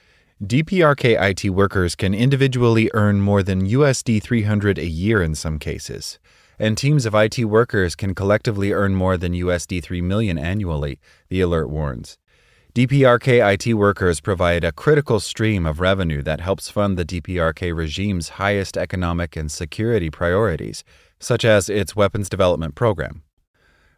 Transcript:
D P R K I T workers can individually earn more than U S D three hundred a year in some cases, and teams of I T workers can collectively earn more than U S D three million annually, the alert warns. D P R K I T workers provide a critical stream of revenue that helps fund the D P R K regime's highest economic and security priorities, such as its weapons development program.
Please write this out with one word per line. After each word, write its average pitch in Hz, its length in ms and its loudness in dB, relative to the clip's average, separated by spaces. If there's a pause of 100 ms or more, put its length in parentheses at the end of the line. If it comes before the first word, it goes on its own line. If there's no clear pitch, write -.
(440)
D 117 180 2
P 180 200 0
R 147 120 6
K 117 220 2
I 98 160 2
T 101 160 -4
workers 95 460 2
can 95 180 -2
individually 120 800 2
earn 104 300 2
more 101 200 2
than 95 220 0
U 123 220 2
S 131 160 0
D 110 180 0
three 117 220 0
hundred 101 360 2
a 71 80 -4
year 92 360 0
in 80 120 0
some 78 240 -6
cases, - 600 -10 (400)
and 110 180 0
teams 139 300 2
of 104 80 -2
I 107 140 4
T 120 160 -2
workers 107 500 2
can 98 220 -4
collectively 101 560 0
earn 98 240 0
more 92 200 0
than 87 160 -4
U 87 200 -2
S 87 120 -2
D 90 160 -4
three 87 220 -6
million 95 340 -2
annually, 78 640 -4 (300)
the 92 120 -2
alert 85 280 0
warns. 71 500 -8 (560)
D 123 140 2
P 139 160 2
R 123 160 6
K 120 220 4
I 101 120 4
T 117 180 -2
workers 98 480 2
provide 87 440 0
a 85 80 0
critical 143 480 0
stream 107 440 -2
of 78 160 -2
revenue 90 420 0
that 76 180 -4
helps 90 280 -4
fund 101 300 -2
the 90 60 -4
D 87 160 -8
P 90 180 -6
R 80 140 0
K 87 200 -6
regime's 82 580 -4
highest 98 460 -2
economic 87 600 -4
and 78 140 -6
security 95 600 -2
priorities, 85 720 -2 (380)
such 120 240 -2
as 107 260 4
its 98 260 -2
weapons 101 320 0
development 87 460 0
program. 95 480 -4 (760)